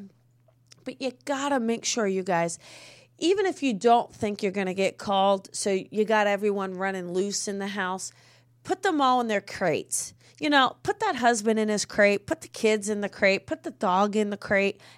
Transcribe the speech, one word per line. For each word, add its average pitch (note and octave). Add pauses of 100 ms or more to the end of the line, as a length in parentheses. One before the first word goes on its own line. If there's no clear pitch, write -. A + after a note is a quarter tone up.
(840)
but -
you C4 (140)
gotta C#4
make A3+
sure, A3
you F#3+
guys, E3+ (640)
even F#4+
if -
you C4
don't A#3
think G#3
you're G3+
gonna F#3+
get F#3+
called, G3
so G3 (140)
you G#3
got G#3
everyone G3+
running F#3
loose G3
in G3
the G3
house, F#3+ (520)
put F4
them E4+
all B3+
in A#3
their G#3
crates. - (240)
You D4+
know, C#4
put G#4
that G4+
husband A3+
in G#3+
his G#3
crate, G3+
put -
the -
kids G#3+
in G#3
the G3+
crate, G3
put -
the D#4
dog G3+
in G#3
the G3+
crate. G3 (160)